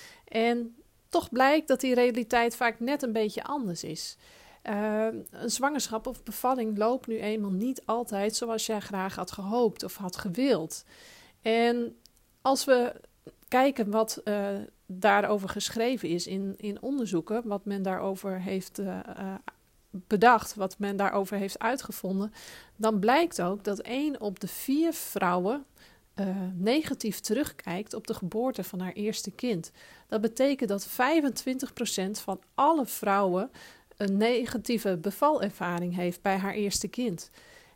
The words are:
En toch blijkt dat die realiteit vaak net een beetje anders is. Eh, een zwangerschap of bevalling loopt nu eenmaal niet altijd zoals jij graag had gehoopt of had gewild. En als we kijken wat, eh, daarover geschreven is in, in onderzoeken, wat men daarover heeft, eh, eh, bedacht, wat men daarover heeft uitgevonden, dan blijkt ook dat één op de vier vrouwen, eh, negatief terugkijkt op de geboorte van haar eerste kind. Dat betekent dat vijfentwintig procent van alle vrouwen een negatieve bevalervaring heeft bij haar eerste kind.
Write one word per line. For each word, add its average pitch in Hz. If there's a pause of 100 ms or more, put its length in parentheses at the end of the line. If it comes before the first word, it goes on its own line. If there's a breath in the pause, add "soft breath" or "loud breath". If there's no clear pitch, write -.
(240 loud breath)
En 233 (360)
toch 339
blijkt 277
dat 254
die 262
realiteit 240
vaak 233
net 277
een 240
beetje 214
anders 226
is. - (440 soft breath)
Eh, 214 (220)
een -
zwangerschap 247
of 247
bevalling 226
loopt 240
nu 226
eenmaal 208
niet 226
altijd 220
zoals 226
jij 214
graag 190
had 180
gehoopt 220
of 190
had 185
gewild. 196 (560 loud breath)
En 233 (440)
als 262
we 247 (540)
kijken 254
wat, 220
eh, 208 (380)
daarover 202
geschreven 226
is 170
in, 196
in 208
onderzoeken, 226
wat 202
men 196
daarover 190
heeft, 190
eh, 190
eh, 190 (560)
bedacht, 214
wat 190
men 202
daarover 196
heeft 196
uitgevonden, 208 (420 loud breath)
dan 220
blijkt 269
ook 190
dat 202
één 277
op 202
de 196
vier 311
vrouwen, 190 (540 soft breath)
eh, 190 (280)
negatief 226
terugkijkt 214
op 214
de 226
geboorte 214
van 180
haar 180
eerste 208
kind. 208 (360 loud breath)
Dat 220
betekent 262
dat 202
vijfentwintig 262
procent 202
van 190 (140)
alle 294
vrouwen 196 (460 loud breath)
een 196
negatieve 226
bevalervaring 175
heeft 175
bij 196
haar 196
eerste 202
kind. 214 (460 soft breath)